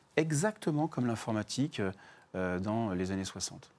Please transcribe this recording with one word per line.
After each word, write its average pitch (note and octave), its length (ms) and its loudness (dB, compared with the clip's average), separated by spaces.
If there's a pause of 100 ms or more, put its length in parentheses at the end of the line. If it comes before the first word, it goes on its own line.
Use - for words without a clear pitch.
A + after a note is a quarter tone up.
(160)
Exactement D#3+ 720 2
comme B2+ 200 0
l'informatique, A#2 720 0
euh, G2 140 0 (440)
euh, F2+ 220 0
dans G#2+ 360 0
les F#2 160 0
années G2 160 -2
soixante. - 520 -10